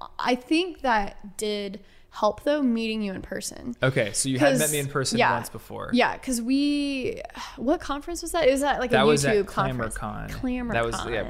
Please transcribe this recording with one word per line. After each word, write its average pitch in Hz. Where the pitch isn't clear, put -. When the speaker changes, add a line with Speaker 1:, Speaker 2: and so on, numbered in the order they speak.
Speaker 1:
I 247
think 320
that 208
did 202
help, 208
though, 294
meeting 226
you 196
in -
person. -
Speaker 2:
Okay, 131
so -
you 127
had -
met 151
me 151
in 143
Speaker 1:
'Cause, 135
Speaker 2:
person 147
Speaker 1:
yeah. 156
Speaker 2:
once -
before. 107
Speaker 1:
Yeah, 226
'cause 247
we, 277
what 294
conference 294
was 330
that? 320
It 262
was 277
at, 277
like, 240
a -
Speaker 2:
That 131
was 143
Speaker 1:
YouTube 202
Speaker 2:
at 190
Speaker 1:
conference. 123
Speaker 2:
ClamorCon. 104
Speaker 1:
ClamorCon. 247
Speaker 2:
That 117
was, 117
yeah, 110